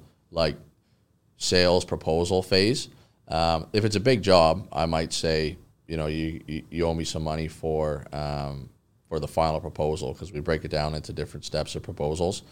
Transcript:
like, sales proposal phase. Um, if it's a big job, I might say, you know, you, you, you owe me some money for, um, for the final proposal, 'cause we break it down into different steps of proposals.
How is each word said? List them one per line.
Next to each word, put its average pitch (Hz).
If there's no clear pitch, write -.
like, 80
sales 90
proposal 87
phase. 101
Um, 82
if 107
it's 104
a 98
big 117
job, 90
I 78
might 82
say, 78
you 80
know, 78
you, 80
you, 78
you 82
owe 82
me 82
some 78
money 78
for, 78
um, 71
for 80
the 73
final 80
proposal, 76
'cause 80
we 73
break 78
it 78
down 76
into 76
different 73
steps 78
of -
proposals. 85